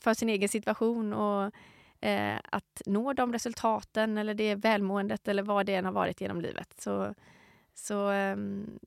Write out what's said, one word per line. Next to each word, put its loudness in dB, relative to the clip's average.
för 4
sin 0
egen 2
situation 0
och, 0
eh, 0
att -6
nå 2
de 2
resultaten 0
eller 0
det 2
välmåendet 0
eller 2
vad 2
det 0
än 0
har -2
varit 0
genom -4
livet, -6
så, -2
så, -2
ehm, -2